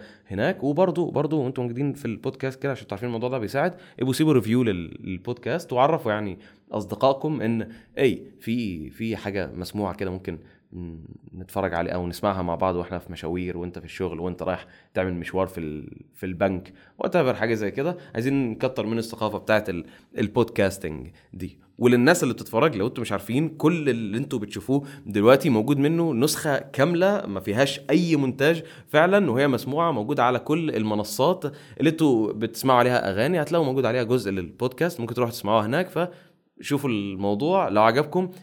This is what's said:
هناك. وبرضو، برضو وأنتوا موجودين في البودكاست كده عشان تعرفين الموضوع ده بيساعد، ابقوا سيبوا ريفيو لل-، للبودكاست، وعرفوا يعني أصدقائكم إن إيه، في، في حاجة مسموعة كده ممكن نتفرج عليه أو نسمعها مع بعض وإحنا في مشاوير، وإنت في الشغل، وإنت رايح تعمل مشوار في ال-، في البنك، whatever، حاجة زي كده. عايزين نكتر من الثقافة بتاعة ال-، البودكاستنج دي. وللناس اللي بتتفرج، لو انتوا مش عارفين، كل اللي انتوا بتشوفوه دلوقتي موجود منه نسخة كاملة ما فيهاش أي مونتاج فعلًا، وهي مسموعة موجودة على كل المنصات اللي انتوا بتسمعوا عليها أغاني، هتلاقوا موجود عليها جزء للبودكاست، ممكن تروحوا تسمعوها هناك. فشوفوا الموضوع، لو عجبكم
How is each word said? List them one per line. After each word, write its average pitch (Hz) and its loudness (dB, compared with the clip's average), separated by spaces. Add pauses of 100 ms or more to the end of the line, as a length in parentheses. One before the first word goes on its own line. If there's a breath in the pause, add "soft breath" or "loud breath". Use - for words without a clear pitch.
(280 loud breath)
هناك. 123 -2
وبرضو، 165 0
برضو 147 -2
وأنتوا 127 -4
موجودين 127 -4
في 139 -12
البودكاست 131 -6
كده 139 -2
عشان 117 -10
تعرفين 104 -8
الموضوع 120 -4
ده 131 -2
بيساعد، 135 -2 (260 loud breath)
ابقوا 131 2
سيبوا 156 4
ريفيو 120 4
لل-، 90 -2
للبودكاست، 120 -6
وعرفوا 135 4
يعني 104 -4 (320 loud breath)
أصدقائكم 131 0
إن 113 -2 (280 loud breath)
إيه، 113 2 (160)
في، 98 -4
في 110 -6
حاجة 98 -6
مسموعة 98 -4
كده 95 -4
ممكن 92 -8 (960 soft breath)
نتفرج 92 -4
عليه 85 -2
أو 90 -2
نسمعها 95 -2
مع 85 -2
بعض 92 0
وإحنا 87 -6
في - -14
مشاوير، 87 -6
وإنت 87 -8
في 82 -14
الشغل، 85 -6
وإنت 87 -4
رايح 87 -2 (260 soft breath)
تعمل 92 0
مشوار 90 -2
في 90 -12
ال-، 76 -8 (120)
في - -10
البنك، 95 -2 (300 soft breath)
whatever، 160 2
حاجة 113 0
زي 104 -2
كده. 165 -4 (160 loud breath)
عايزين 127 0
نكتر 120 -2
من 113 -2
الثقافة 107 -4
بتاعة 107 2
ال-، 87 -6 (320 loud breath)
البودكاستنج 101 0 (260 soft breath)
دي. 92 -12 (180)
وللناس 123 6
اللي 123 0
بتتفرج، 127 0
لو 101 0
انتوا - -6
مش 110 -6
عارفين، 117 -2
كل 151 2
اللي 113 -2
انتوا 139 -4
بتشوفوه 104 -2 (220 loud breath)
دلوقتي 107 6
موجود 123 4
منه 160 2
نسخة 139 0
كاملة 175 0
ما 98 -6
فيهاش 107 0
أي 160 4
مونتاج 143 2 (240 loud breath)
فعلًا، 180 4
وهي 135 2
مسموعة 143 0
موجودة 110 0
على 123 4
كل 156 -2
المنصات 110 0 (340 loud breath)
اللي 151 4
انتوا 139 4
بتسمعوا 117 2
عليها 123 4
أغاني، 131 0
هتلاقوا 156 0
موجود 131 0
عليها 120 2
جزء 110 2
للبودكاست، 120 -4
ممكن 117 -6
تروحوا 120 0
تسمعوها 107 2
هناك. 165 0
فشوفوا - -4
الموضوع، 104 0
لو 104 6
عجبكم 143 4 (140)